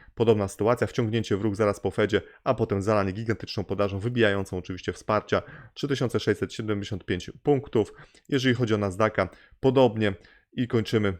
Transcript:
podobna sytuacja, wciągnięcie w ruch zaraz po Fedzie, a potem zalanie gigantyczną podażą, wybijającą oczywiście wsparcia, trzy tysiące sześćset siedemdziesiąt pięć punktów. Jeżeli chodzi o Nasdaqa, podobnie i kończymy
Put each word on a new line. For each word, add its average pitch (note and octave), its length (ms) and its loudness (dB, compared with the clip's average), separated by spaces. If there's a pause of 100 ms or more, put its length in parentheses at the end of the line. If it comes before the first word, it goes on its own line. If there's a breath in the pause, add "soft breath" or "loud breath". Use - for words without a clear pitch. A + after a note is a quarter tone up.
(160 loud breath)
podobna G#2+ 320 4
sytuacja, A2+ 400 0
wciągnięcie A2 500 -2
w F#2+ 40 -4
ruch G#2 140 0
zaraz G2+ 240 0
po F#2+ 120 -2
Fedzie, G#2 300 2 (220 loud breath)
a C3 100 0
potem A2 280 0
zalanie G2 300 0
gigantyczną G#2+ 520 -6
podażą, G2 360 -2
wybijającą G2+ 580 0
oczywiście F2+ 360 -8
wsparcia, - 480 0 (320 loud breath)
trzy - 140 -6
tysiące B2+ 320 -2
sześćset G2+ 340 -2
siedemdziesiąt G#2 520 -6
pięć F2+ 260 -6 (120)
punktów. C3 500 0 (360 loud breath)
Jeżeli C3 260 2
chodzi A2+ 180 0
o G#2+ 40 2
Nasdaqa, G2+ 520 0 (300 loud breath)
podobnie A2+ 540 4 (380 soft breath)
i B2 160 -4
kończymy G#2+ 520 0